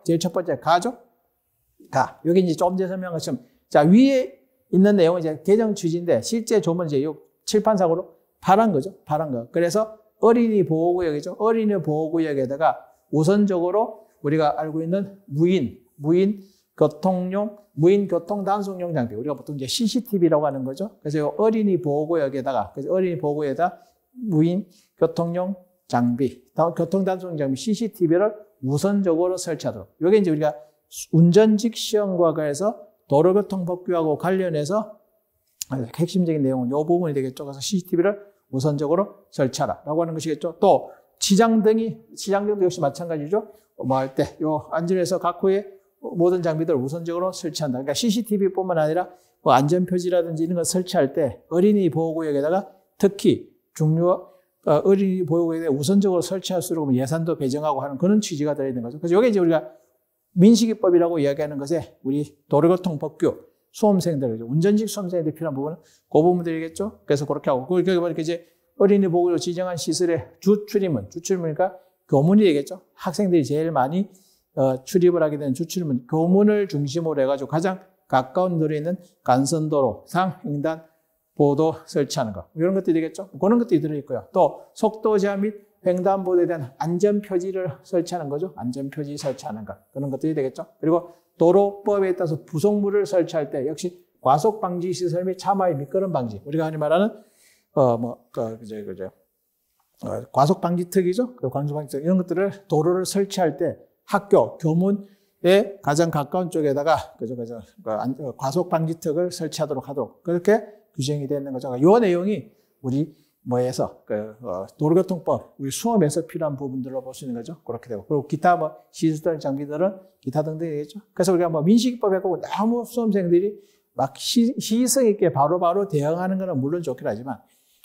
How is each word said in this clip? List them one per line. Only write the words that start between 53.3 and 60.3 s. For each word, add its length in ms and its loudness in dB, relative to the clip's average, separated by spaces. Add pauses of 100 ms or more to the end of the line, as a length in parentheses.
중요, 560 2 (360)
어, 80 4 (100)
어린이 420 2
보호구역에 420 -2
우선적으로 540 2
설치할 400 -4
수 120 -4
있도록 200 0
예산도 440 -2
배정하고 440 -2
하는 160 -8
그런 220 4
취지가 360 -4
들어있는 280 -4
거죠. 160 -12
그래서 160 0
요게 140 6
이제 100 2
우리가 320 2 (640)